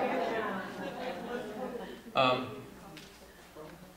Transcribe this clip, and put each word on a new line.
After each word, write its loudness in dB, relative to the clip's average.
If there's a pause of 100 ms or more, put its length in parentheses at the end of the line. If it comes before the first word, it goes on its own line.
(2250)
Um, 8 (1500)